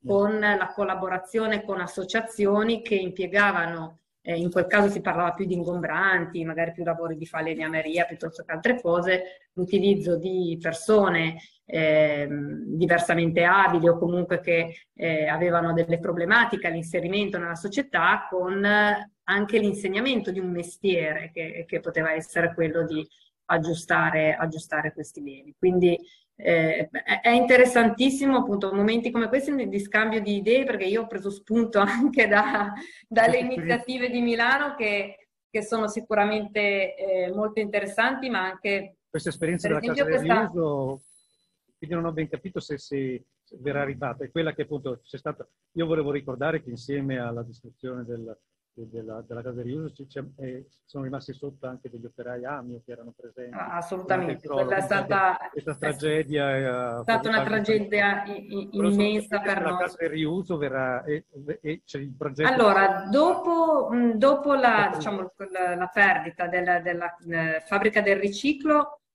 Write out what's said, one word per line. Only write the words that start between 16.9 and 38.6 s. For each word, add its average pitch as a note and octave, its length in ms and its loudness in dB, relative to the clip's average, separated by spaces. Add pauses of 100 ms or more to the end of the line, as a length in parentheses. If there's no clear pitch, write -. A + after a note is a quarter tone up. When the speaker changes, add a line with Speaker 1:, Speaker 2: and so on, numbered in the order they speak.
Speaker 1:
nella E3+ 160 -6
società G3 760 0
con, F#3 340 -2
eh, G#3 460 2 (180)
anche G#3 300 2
l'insegnamento G3+ 720 0
di F#3 80 -4
un F3+ 120 -4
mestiere E3+ 840 -2
che, E3 340 -8
che E3+ 140 -4
poteva D#3+ 320 -2
essere E3+ 420 0
quello E3 300 0
di D#3 220 -4 (400)
aggiustare, D#3+ 880 2
aggiustare D#3 580 -4
questi - 280 -14
beni. C#3 380 -14
Quindi, F3+ 400 4 (400)
eh, D#3+ 520 2
è, - 320 -2
è A#3 80 6
interessantissimo B3 1080 6
appunto G3+ 360 0
momenti A3+ 380 2
come A3+ 180 0
questi C#4 260 0
di, A#3 140 -2
di G3 120 -2
scambio A3 400 0
di G3+ 160 -2
idee, A3+ 280 4
perché G#3+ 200 -2
io G#3+ 180 0
ho G#3 40 -6
preso G3 240 -6
spunto A3+ 500 0
<laughs> - 0 -
anche A#3 480 4
da, G#3 440 2 (360)
dalle A3+ 300 4
Speaker 2:
Queste - 0 -
esperienze B3+ 160 -2
Speaker 1:
iniziative B3 560 -2
di A#3+ 100 -2
Milano B3 560 2
che, G3+ 520 -4 (220)
che G#3+ 120 -2
sono A3 260 -2
sicuramente, G#3 1080 0
eh, F#3 380 2
molto G#3+ 260 -2
interessanti, A3 680 0
ma G3 140 -2
anche G3 560 -4 (100)